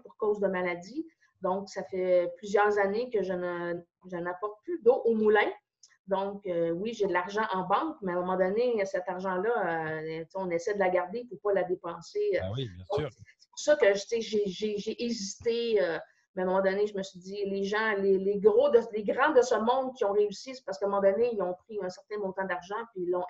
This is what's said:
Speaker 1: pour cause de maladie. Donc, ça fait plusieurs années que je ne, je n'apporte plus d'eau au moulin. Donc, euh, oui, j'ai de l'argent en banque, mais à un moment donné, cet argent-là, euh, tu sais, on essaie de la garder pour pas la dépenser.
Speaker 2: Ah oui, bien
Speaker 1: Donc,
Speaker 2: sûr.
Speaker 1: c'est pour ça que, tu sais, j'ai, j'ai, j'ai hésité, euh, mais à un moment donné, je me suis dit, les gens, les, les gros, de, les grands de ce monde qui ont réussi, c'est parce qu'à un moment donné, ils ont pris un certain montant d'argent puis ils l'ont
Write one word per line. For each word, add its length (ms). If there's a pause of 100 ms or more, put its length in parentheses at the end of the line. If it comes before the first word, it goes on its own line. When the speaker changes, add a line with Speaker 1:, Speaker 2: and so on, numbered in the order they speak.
Speaker 1:
pour 140
cause 240
de 60
maladie. 600 (340)
Donc, 280
ça 160
fait 500
plusieurs 440
années 300
que 140
je 80
ne, 440 (360)
je 60
n'apporte 460
plus 200
d'eau 220
au 100
moulin. 340 (580)
Donc, 400
euh, 240
oui, 220
j'ai 140
de 60
l'argent 400
en 120
banque, 360
mais 100
à 60
un 20
moment 160
donné, 480
cet 240
argent-là, 920
euh, 0
tu 160
sais, 180
on 140
essaie 240
de 60
la 100
garder 400
pour 100
pas 140
la 100
dépenser. 800
Speaker 2:
Ah 120
oui, 140
bien 240
Speaker 1:
Donc, 80
Speaker 2:
sûr. 100 (300)
Speaker 1:
c'est 100
pour 100
ça 180
que, 160
tu 60
sais, 200
j'ai, 280
j'ai, 300
j'ai 240
hésité, 800
euh, 160 (380)
mais 60
à 40
un 40
moment 120
donné, 260
je 100
me 60
suis 160
dit, 260
les 180
gens, 360
les, 180
les 200
gros, 320
de, 120 (100)
les 140
grands 260
de 100
ce 140
monde 400
qui 80
ont 80
réussi, 440
c'est 100
parce 120
qu'à 100
un 20
moment 120
donné, 300
ils 100
ont 120
pris 280
un 80
certain 280
montant 260
d'argent 480
puis 120
ils 80
l'ont 180